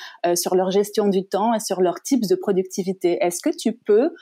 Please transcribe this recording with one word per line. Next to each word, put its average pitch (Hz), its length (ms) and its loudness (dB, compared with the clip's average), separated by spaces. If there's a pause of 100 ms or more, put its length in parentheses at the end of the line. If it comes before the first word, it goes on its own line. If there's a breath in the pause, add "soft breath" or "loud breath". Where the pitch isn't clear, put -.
(260 loud breath)
euh, 175 100 2
sur - 200 0
leur 185 160 2
gestion 202 360 0
du 190 200 0
temps 214 260 0
et 214 60 0
sur 190 220 -4
leurs 175 200 2
types 240 260 0
de 180 80 2
productivité. 185 840 0
Est-ce 175 200 -2
que 320 140 -2
tu - 180 -2
peux 233 480 2